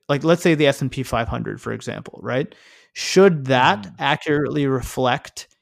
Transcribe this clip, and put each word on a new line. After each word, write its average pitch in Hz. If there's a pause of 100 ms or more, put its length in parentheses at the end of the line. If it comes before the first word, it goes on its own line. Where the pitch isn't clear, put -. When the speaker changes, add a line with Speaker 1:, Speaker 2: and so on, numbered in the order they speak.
Speaker 1:
like, 143
let's 165
say 170
the 147
S 139
and 131
P 131
five 117
hundred, 113
for 113
example, 113
right? 123 (380)
Should 175
that 139
Speaker 2:
Mm-hmm. 185
Speaker 1:
accurately 147
reflect 127 (140)